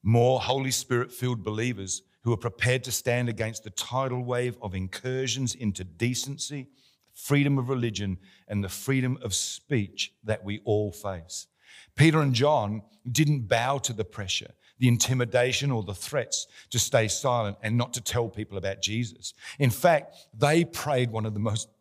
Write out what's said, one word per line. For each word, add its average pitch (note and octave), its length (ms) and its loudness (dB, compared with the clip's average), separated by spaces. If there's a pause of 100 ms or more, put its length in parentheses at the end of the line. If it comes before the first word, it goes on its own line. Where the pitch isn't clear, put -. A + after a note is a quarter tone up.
more A#2+ 360 6
Holy C3 320 0
Spirit-filled A#2+ 720 -2
believers G#2+ 600 -6 (180)
who A#2 120 2
are G#2+ 40 0
prepared B2+ 480 -2
to B2 60 -8
stand A#2+ 380 0
against A2 340 -6
the G#2+ 80 -14
tidal B2+ 520 -4
wave B2 380 -2
of G2 140 -6
incursions B2+ 800 -4
into G2 280 -4
decency, B2+ 840 -4 (460)
freedom C#3+ 440 2
of B2+ 120 -2
religion, G#2 480 -2 (300)
and G#2 160 -2
the F#2 60 -4
freedom C3 520 -2
of G2+ 120 -4
speech - 800 -4 (100)
that A2 200 -2
we G2+ 200 -6
all G#2 280 2
face. F2+ 560 -10 (480)
Peter D#3 260 6
and C#3 120 2
John A2+ 480 2 (280)
didn't C#3+ 380 2
bow B2 320 2
to B2 140 -4
the G#2+ 120 -4
pressure, - 460 -8 (280)
the B2+ 80 6
intimidation, B2 840 2
or A2+ 120 0
the F#2+ 100 -6
threats - 540 -4 (220)
to A#2 100 -2
stay A2 280 4
silent A2+ 540 0
and A2 160 0
not A#2+ 160 0
to A#2+ 80 -6
tell A#2 280 -2
people G#2 280 -8
about G2 240 -4
Jesus. A2 520 -4 (240)
In C#3 120 4
fact, D#3+ 460 4 (220)
they D#3 280 6
prayed B2+ 460 0
one A2 140 -2
of G#2+ 80 -2
the G2+ 60 -4
most A2 280 -2 (140)